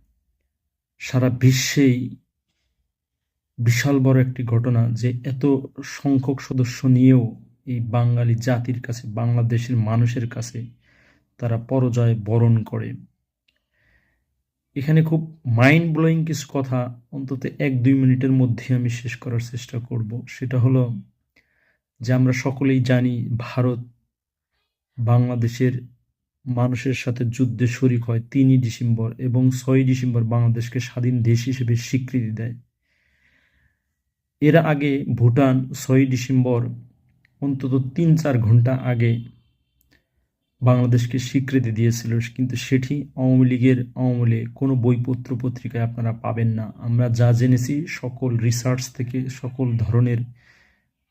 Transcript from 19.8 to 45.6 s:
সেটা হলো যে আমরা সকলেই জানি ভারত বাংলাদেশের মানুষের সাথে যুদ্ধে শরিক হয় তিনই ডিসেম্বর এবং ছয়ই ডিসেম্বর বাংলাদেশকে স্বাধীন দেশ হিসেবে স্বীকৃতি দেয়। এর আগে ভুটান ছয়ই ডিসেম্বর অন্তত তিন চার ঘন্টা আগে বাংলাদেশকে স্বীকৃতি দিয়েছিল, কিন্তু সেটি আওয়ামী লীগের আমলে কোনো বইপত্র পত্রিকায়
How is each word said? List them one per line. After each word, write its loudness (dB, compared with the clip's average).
সেটা -6
হলো 2
যে -2
আমরা 4
সকলেই 0
জানি 0
ভারত -2
বাংলাদেশের 0
মানুষের -2
সাথে -4
যুদ্ধে -2
শরিক 0
হয় -2
তিনই 2
ডিসেম্বর -2
এবং 0
ছয়ই 2
ডিসেম্বর 0
বাংলাদেশকে 0
স্বাধীন -2
দেশ 2
হিসেবে -2
স্বীকৃতি -4
দেয়। -8
এর 6
আগে 0
ভুটান 2
ছয়ই 2
ডিসেম্বর 0
অন্তত -2
তিন 4
চার 0
ঘন্টা 4
আগে 0
বাংলাদেশকে 2
স্বীকৃতি -2
দিয়েছিল, -2
কিন্তু -4
সেটি -4
আওয়ামী 4
লীগের 2
আমলে 0
কোনো -2
বইপত্র -2
পত্রিকায় -6